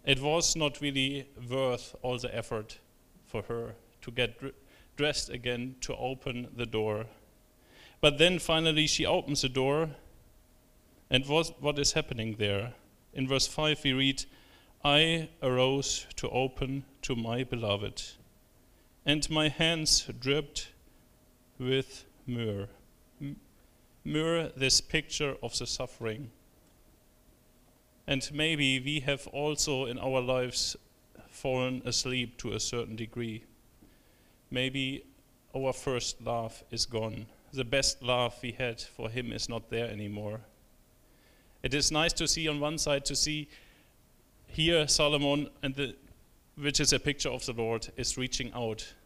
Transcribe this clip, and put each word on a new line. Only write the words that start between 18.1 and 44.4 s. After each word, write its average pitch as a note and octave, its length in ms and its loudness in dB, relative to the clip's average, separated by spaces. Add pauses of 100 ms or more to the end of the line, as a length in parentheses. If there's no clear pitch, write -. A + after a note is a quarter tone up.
and D3 240 2
my D#3 200 4
hands D#3+ 600 2 (100)
dripped C#3 520 -2 (840)
with C3 480 0 (200)
myrrh." G#2+ 440 -2 (500)
M-, C#3+ 200 -8 (680)
myrrh, D#3+ 500 0
this C3 240 4
picture D3+ 640 -2
of A#2 140 -6
the A#2+ 100 -4
suffering. A#2 640 -6 (1800)
And C3+ 260 0
maybe C#3+ 460 2
we C#3+ 220 -2
have C3+ 260 -2
also C#3+ 580 -2
in B2 120 -6
our C3 240 0
lives B2+ 560 0 (500)
fallen B2+ 580 -2
asleep B2 540 -2
to A2 120 -6
a G#2+ 80 -4
certain A2+ 360 -4
degree. A2+ 480 -8 (1040)
Maybe C3 560 -2 (480)
our C3+ 200 0
first - 480 -2
love A#2 500 -4
is A#2 140 0
gone. A2 420 -4 (240)
The C3 140 -2
best C3 360 2
love B2 400 2
we A#2 120 -6
had A#2 280 -4
for - 280 -8
him A#2 240 -4
is A#2 160 -4
not A2+ 200 -6
there A#2 200 -2
anymore. G#2 520 -6 (1200)
It C3 120 0
is D3 180 2
nice D#3 220 4
to D#3+ 140 0
see D#3+ 200 2
on D3 140 0
one D#3 160 0
side, C#3+ 280 2
to C#3+ 100 -2
see D3+ 320 0 (1000)